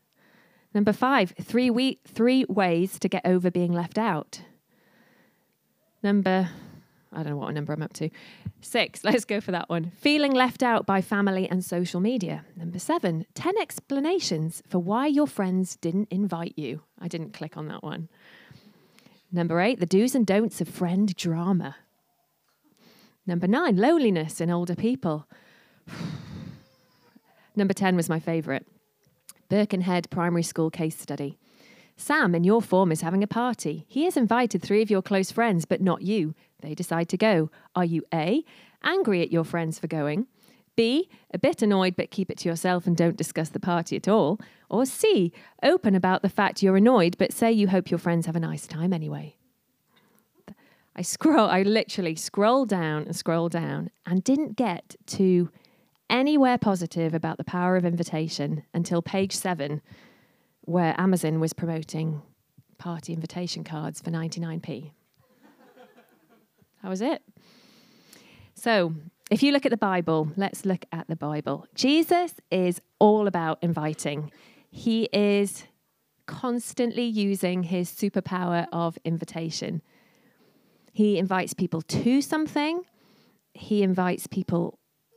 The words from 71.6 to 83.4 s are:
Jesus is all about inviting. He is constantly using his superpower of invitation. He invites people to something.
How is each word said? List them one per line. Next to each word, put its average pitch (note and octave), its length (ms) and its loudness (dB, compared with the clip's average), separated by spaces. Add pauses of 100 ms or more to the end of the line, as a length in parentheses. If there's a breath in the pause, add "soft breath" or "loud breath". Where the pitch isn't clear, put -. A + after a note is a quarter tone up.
Jesus E4 600 2 (160)
is F3+ 300 0 (180)
all G#3+ 280 6
about E3+ 360 -2
inviting. D3+ 680 -2 (400 soft breath)
He A3+ 420 -2
is G3+ 520 0 (640)
constantly A#3+ 800 -4
using G3 580 0
his F3 280 -2
superpower F3+ 840 -2
of E3+ 320 -2
invitation. E3 760 -6 (1120 soft breath)
He G#3 260 2
invites F#3 360 -2
people E3 280 -2
to B3+ 380 2
something. D#4 640 -2 (720 soft breath)